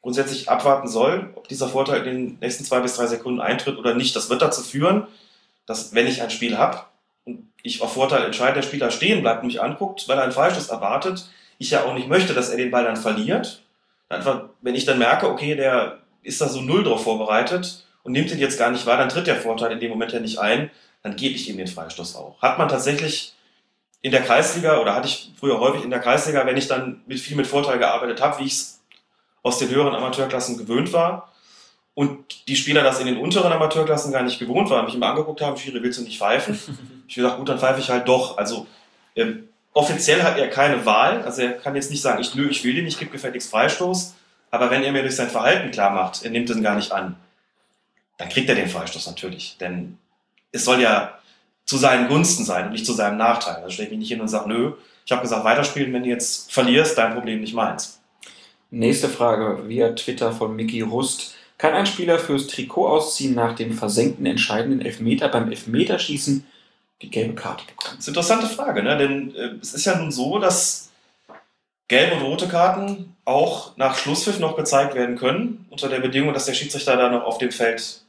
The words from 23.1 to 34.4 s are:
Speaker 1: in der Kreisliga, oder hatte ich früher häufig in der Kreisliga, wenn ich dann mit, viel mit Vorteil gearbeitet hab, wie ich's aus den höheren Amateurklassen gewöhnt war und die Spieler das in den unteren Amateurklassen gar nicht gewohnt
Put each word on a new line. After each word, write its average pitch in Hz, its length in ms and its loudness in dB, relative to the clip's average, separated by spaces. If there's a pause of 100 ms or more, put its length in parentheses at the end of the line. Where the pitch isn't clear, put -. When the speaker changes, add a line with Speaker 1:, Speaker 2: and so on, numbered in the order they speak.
Speaker 1:
in 131 100 -2
der 135 100 4
Kreisliga, 151 580 4
oder 104 140 2
hatte 135 140 -2
ich - 320 -8
früher 127 180 2
häufig 131 240 2
in 120 80 -8
der 123 100 -2
Kreisliga, 135 460 2
wenn 127 100 2
ich 135 120 -2
dann 127 380 -4
mit, 131 120 -8
viel 147 180 -8
mit 139 120 0
Vorteil 139 300 2
gearbeitet 120 420 0
hab, 143 180 2
wie 135 60 -4
ich's - 360 -6 (640)
aus 123 160 0
den 123 120 -2
höheren 139 240 2
Amateurklassen 127 640 -2
gewöhnt 117 340 -2
war 170 400 0 (640)
und - 540 -4
die 135 80 -2
Spieler 147 260 2
das 131 180 4
in 127 60 -2
den 123 100 0
unteren 180 360 2
Amateurklassen 151 600 2
gar 127 100 2
nicht 123 160 -2
gewohnt 123 320 0